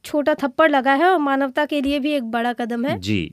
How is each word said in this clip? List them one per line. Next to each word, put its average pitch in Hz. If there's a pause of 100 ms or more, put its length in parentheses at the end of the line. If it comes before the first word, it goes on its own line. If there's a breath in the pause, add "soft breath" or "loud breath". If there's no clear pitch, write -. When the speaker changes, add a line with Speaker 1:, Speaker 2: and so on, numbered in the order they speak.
Speaker 1:
छोटा 302
थप्पड़ 294
लगा 269
है 285
और 370
मानवता 277
के 294
लिए 277
भी 285
एक 285
बड़ा 233
कदम 233
है।" 311
Speaker 2:
जी, 95